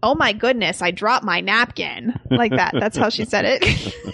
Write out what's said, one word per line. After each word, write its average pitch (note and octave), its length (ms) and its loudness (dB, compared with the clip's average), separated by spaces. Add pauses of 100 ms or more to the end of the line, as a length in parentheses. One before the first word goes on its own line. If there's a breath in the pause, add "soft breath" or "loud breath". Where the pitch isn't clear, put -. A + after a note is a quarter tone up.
Oh A#3+ 120 4
my C#4+ 180 2
goodness, G#3+ 500 0
I F3+ 80 2
dropped G#3+ 340 0
my F3+ 160 0
napkin. G3 720 -2 (160)
Like G#3+ 220 4
that. F3 260 2
That's G#3 180 0
how G#3+ 120 2
she A3 160 -4
said G#3+ 220 0
it. - 480 0 (200)